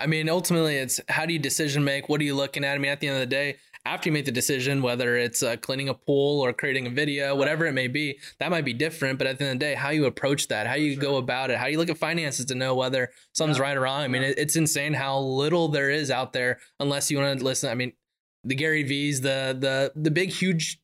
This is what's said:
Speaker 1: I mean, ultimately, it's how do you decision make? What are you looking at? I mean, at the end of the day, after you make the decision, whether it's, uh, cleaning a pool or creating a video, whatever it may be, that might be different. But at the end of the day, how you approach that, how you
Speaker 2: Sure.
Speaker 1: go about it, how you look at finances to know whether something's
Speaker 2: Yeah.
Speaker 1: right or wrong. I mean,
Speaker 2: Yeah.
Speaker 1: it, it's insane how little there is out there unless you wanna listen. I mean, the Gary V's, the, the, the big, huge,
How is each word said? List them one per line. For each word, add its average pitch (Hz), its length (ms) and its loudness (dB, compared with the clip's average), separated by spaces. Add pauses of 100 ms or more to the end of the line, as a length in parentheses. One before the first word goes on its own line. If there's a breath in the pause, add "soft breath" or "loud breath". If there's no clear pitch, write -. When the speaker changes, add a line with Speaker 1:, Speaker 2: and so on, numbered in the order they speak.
Speaker 1:
I 143 60 -2
mean, 156 200 2
ultimately, 165 500 2
it's 131 300 -2
how 156 200 0
do 170 60 0
you 165 60 0
decision 143 440 0
make? 139 260 0
What 147 100 2
are 151 40 2
you 143 120 0
looking 139 300 -2
at? 139 80 0
I 143 60 -2
mean, 139 120 0
at 143 80 -4
the 147 100 -2
end 135 80 0
of - 20 2
the 127 80 0
day, 135 300 0 (280 loud breath)
after 175 240 -2
you 151 40 4
make 143 120 0
the 135 60 -2
decision, 135 500 0
whether 123 340 2
it's, 120 280 0
uh, 120 140 0
cleaning 135 300 -4
a 135 60 -2
pool 143 480 2
or 123 100 2
creating 131 360 -2
a - 20 -4
video, 143 460 0
whatever 151 320 2
it 143 60 0
may 131 140 0
be, 143 300 -2 (220 loud breath)
that 143 100 -2
might 165 160 0
be 123 80 -2
different. 135 460 -2
But 131 80 2
at 131 100 -2
the 143 80 -2
end 135 80 0
of 127 60 -2
the 147 80 -2
day, 139 80 0
how 139 160 -2
you 151 160 4
approach 143 400 0
that, 107 180 0
how 120 80 -2
you 147 200 2
Speaker 2:
Sure. 139 100 -4
Speaker 1:
go 139 140 2
about 127 340 -2
it, 110 80 0
how 127 80 -2
you 151 100 0
look 165 140 0
at 147 80 -4
finances 156 480 -2
to 131 80 -4
know 131 180 0
whether 127 380 0 (240 soft breath)
something's 156 240 2
Speaker 2:
Yeah. 135 60 2
Speaker 1:
right 139 120 0
or 131 40 2
wrong. 135 200 0
I 143 60 -2
mean, 127 160 0
Speaker 2:
Yeah. 135 60 2
Speaker 1:
it, 135 100 0
it's 147 160 0
insane 147 400 0
how 135 240 -2
little 143 480 2
there 139 240 0
is 147 180 0
out 127 240 -2
there 123 240 0 (220 loud breath)
unless 143 320 0
you 143 80 0
wanna 139 160 2
listen. 131 340 0
I 117 60 -2
mean, 123 180 -2 (500)
the 131 120 -2
Gary 156 260 2
V's, 143 400 0
the, 135 380 0
the, 135 360 0
the 156 140 0
big, 170 220 2
huge, 180 520 -2